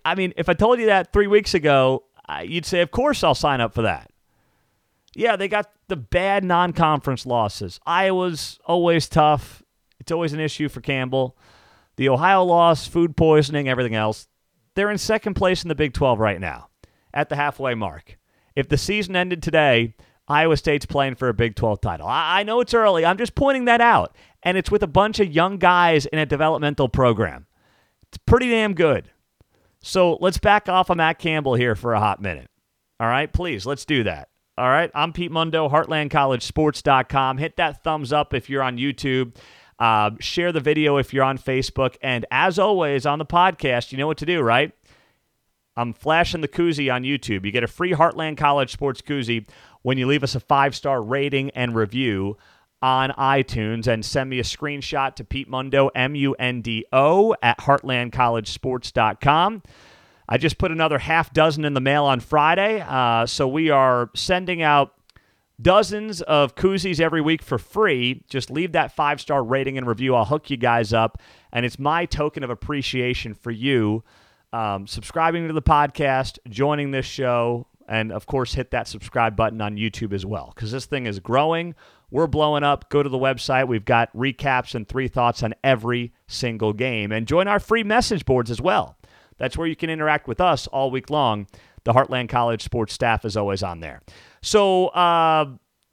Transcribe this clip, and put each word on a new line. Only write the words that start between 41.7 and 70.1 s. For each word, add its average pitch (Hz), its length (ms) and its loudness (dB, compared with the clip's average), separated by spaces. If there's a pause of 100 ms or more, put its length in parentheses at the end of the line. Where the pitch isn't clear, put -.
And 123 280 -4
as 160 300 2
always, 165 460 0
on 147 140 -2
the 156 60 -8
podcast, 156 680 0
you 131 40 -8
know 143 100 -2
what 156 100 -2
to 151 80 -10
do, 170 160 0
right? 123 320 2 (1040)
I'm 120 160 -4
flashing 165 480 -2
the 143 80 -4
koozie 147 440 0
on 123 100 -2
YouTube. 117 420 -4
You 104 60 -4
get 120 120 0
a 117 40 0
free 180 260 -4
Heartland 156 420 0
College 143 380 2
Sports 139 280 -6
koozie 117 460 -4 (360)
when 131 140 0
you 127 100 -2
leave 139 160 2
us 135 120 -4
a 123 60 -6
five-star 139 600 0
rating 139 500 -2
and 123 220 -4
review 107 600 -2 (460)
on 131 300 2
iTunes, 123 760 -2
and 110 180 0
send 131 240 -4
me 127 100 -4
a 117 40 -4
screenshot 139 680 -6
to 117 120 -14
Pete - 240 -10
Mundo, 135 460 0
M 131 200 -2
U 139 200 0
N 123 260 -4
D 113 320 -6
O, 175 500 4
at 120 160 2
heartland 123 540 0
college 117 340 0
sports - 460 -8
dot 110 260 0
com. 175 420 2 (680)
I 123 80 0
just 151 200 -2
put 185 140 -2
another 160 260 0
half 160 360 0
dozen 156 320 2
in 143 80 -2
the 131 80 0
mail 143 240 2
on 131 160 2
Friday, 180 640 2
uh, 120 380 2
so 131 240 -2
we 156 200 0
are 131 460 4
sending 180 460 -2
out 147 320 2 (680)
dozens 196 600 2
of 147 340 2
koozies 185 460 0
every 160 180 2
week 156 220 0
for - 160 -4
free. 131 720 -2
Just 131 200 -6
leave 160 220 -4
that 156 240 -2
five-star 147 480 -2
rating 135 340 -2
and 127 80 -6
review. 123 300 0